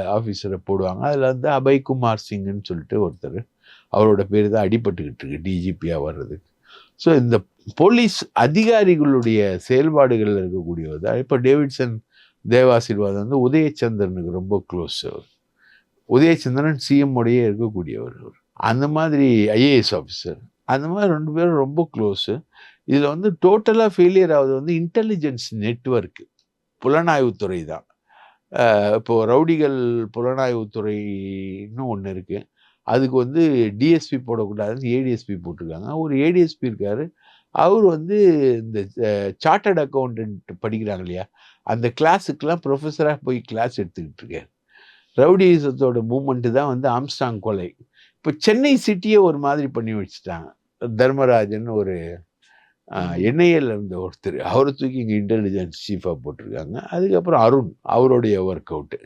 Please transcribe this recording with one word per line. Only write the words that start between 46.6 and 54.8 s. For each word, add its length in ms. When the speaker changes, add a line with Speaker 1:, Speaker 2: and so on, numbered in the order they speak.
Speaker 1:
வந்து 220
ஆம்ஸ்டாங் 500
கொலை. 300
இப்ப 280
சென்னை 380
சிட்டியே 440
ஒரு 180
மாதிரி 300
பண்ணி 260
வச்சுட்டாங்க. 540
தர்மராஜன் 840
ஒரு, 280
அஹ், 220
Speaker 2:
ம். 100
Speaker 1:
என் 180
ஐ 120
ஏல 180
இருந்த 300
ஒருத்தர், 420
அவரை 320
தூக்கி 260